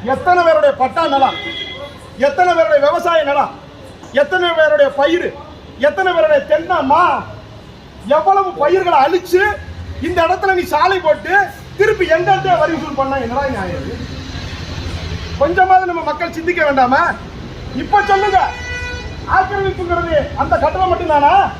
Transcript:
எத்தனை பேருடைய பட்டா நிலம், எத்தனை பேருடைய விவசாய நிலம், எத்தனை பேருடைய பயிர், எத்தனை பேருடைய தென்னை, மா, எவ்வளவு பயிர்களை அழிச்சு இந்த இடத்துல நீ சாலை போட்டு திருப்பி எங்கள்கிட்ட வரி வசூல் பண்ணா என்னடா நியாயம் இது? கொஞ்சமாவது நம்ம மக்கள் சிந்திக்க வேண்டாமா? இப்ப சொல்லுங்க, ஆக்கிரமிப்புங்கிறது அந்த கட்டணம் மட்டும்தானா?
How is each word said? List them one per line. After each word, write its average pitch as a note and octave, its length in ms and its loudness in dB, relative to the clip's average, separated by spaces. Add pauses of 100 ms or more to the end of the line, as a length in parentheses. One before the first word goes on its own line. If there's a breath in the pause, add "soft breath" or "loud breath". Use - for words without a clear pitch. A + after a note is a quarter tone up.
எத்தனை E4+ 400 2
பேருடைய D4+ 300 4
பட்டா D4+ 340 0
நிலம், C4+ 260 2 (840)
எத்தனை E4+ 360 2
பேருடைய D#4 320 4
விவசாய E4 360 2
நிலம், C#4+ 280 0 (640)
எத்தனை E4+ 380 2
பேருடைய D4+ 400 4
பயிர், D4 440 0 (440)
எத்தனை D4+ 340 0
பேருடைய D#4 300 4
தென்னை, E4 400 0
மா, C#4 400 2 (840)
எவ்வளவு F4+ 460 2
பயிர்களை F4 520 2
அழிச்சு F4 380 2 (600)
இந்த E4+ 200 0
இடத்துல F#4 300 0
நீ F4+ 100 0
சாலை F4 360 2
போட்டு D#4+ 380 0 (400)
திருப்பி G#4 300 2
எங்கள்கிட்ட F4+ 520 2
வரி D#4 140 2
வசூல் D4+ 240 -6
பண்ணா C4+ 200 -2
என்னடா C4 300 -4
நியாயம் F#3 380 -6
இது? A#3 120 -8 (1400)
கொஞ்சமாவது F#4 480 2
நம்ம E4+ 160 -4
மக்கள் D#4 300 -4
சிந்திக்க E4 320 -2
வேண்டாமா? C#4 460 2 (640)
இப்ப G4 280 0
சொல்லுங்க, G4 460 2 (840)
ஆக்கிரமிப்புங்கிறது F4 920 0 (100)
அந்த D4 200 0
கட்டணம் F#4 380 0
மட்டும்தானா? E4 640 2